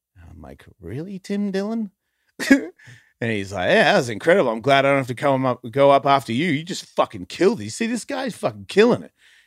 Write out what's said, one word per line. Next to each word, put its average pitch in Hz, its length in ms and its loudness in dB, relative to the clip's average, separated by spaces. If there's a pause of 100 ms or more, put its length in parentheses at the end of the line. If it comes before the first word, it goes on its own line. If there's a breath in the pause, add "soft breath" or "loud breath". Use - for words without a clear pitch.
(140)
And 85 160 -20
I'm 82 120 -20
like, 73 240 -20 (140)
"Really, 151 380 -10
Tim 202 320 -4
Dillon?" 208 400 -4 (480)
<laughs> - 120 0 (680 soft breath)
And 117 120 -4
he's 98 220 -6
like, 95 160 -2
"Yeah, 175 220 4
that 202 40 2
was 135 140 0
incredible. 156 400 2
I'm 113 100 -4
glad 135 240 4
I 139 60 2
don't 139 80 2
have 135 80 -4
to 123 80 -8
come 135 320 0
up, 123 240 -4
go 139 220 4
up 139 120 4
after 139 280 2
you. 156 180 -2
You 143 140 -2
just 180 200 -10
fucking 113 420 -4
killed 185 340 0
it. 101 40 -10
You 107 60 -10
see, 226 160 -4
this 226 180 -6
guy's 269 320 -8
fucking 104 320 -8
killing 202 340 4
it. - 100 -20 (340 soft breath)